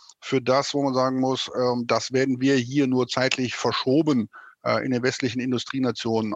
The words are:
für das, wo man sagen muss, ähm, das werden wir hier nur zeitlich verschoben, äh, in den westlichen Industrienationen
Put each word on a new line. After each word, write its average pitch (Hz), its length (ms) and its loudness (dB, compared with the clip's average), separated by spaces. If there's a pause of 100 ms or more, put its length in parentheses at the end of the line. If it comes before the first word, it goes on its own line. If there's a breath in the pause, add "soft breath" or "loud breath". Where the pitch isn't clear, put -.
(220 loud breath)
für 135 200 0
das, 131 320 2
wo 143 80 0
man 139 120 2
sagen 131 260 2
muss, 131 360 -2
ähm, 123 320 0
das 117 260 0
werden 131 260 0
wir 139 160 4
hier 131 320 0
nur 127 220 0
zeitlich 127 460 -2
verschoben, 131 760 2 (340 loud breath)
äh, 113 220 0
in 131 60 -2
den 123 120 0
westlichen 127 380 -2
Industrienationen 117 960 -2